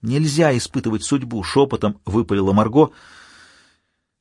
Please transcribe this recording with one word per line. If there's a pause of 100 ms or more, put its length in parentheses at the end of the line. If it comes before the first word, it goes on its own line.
Нельзя
испытывать
судьбу", —
шёпотом
выпалила
Марго. (1300)